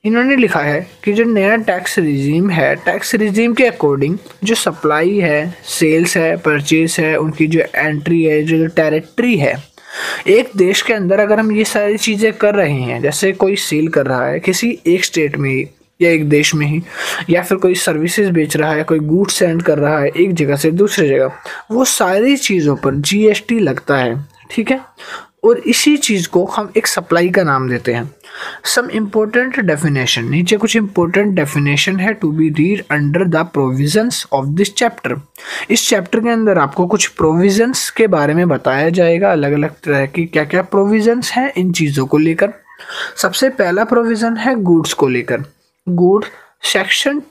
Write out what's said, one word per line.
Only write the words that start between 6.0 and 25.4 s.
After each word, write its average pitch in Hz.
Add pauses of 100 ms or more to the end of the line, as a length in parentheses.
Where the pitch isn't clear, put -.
है, 165
purchase 156
है, 156
उनकी 156
जो 160 (160)
entry 151
है, 151
जो 160
territory 165
है, 139 (500)
एक 226
देश 190
के 240
अंदर 196
अगर 214
हम 220
ये 214
सारी 208
चीज़ें 214
कर 208
रहे 147
हैं, 120
जैसे 147
कोई 190
sale 156
कर 151
रहा 131
है 143
किसी 208
एक 175
state 147
में 139
ही 135 (340)
या 170
एक 156
देश 151
में 151
ही, 156 (460)
या 175
फिर 185
कोई 180
services 175
बेच 156
रहा 156
है, 151
कोई 160
goods 170
send 170
कर 151
रहा 147
है 143
एक 175
जगह 143
से 160
दूसरी 190
जगह, 131 (400)
वो 247
सारी 226
चीज़ों 156
पर 135
जीएसटी 208
लगता 151
है, 127 (260)
ठीक 226
है। 262 (640)